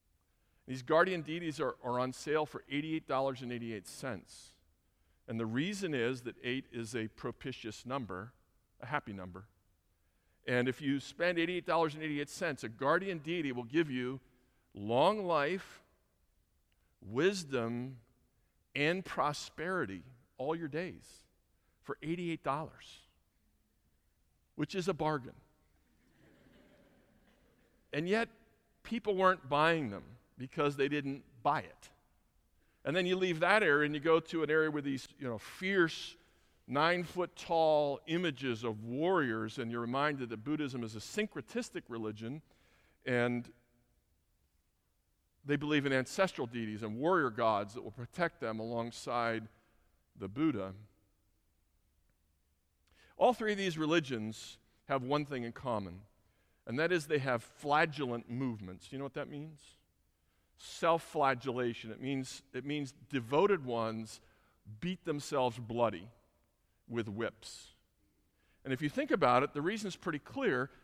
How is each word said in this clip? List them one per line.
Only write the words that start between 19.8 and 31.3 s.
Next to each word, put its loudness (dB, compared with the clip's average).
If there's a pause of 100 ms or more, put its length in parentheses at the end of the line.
all -2
your -4
days -8 (760)
for -6
eighty-eight -4
dollars, -6 (1500)
which -4
is -2
a 2
bargain. -2 (2500)
And -2
yet, 0 (540)
people -2
weren't 6
buying 4
them -6 (340)
because 0
they 4
didn't -2 (200)